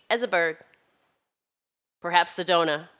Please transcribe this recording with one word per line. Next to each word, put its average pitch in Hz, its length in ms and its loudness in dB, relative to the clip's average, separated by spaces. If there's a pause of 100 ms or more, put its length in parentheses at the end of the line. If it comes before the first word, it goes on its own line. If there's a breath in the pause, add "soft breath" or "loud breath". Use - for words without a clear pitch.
(100)
as 233 120 -2
a 247 60 -4
bird, 170 300 -2 (1400)
perhaps 175 340 0
Sedona 165 520 0 (120)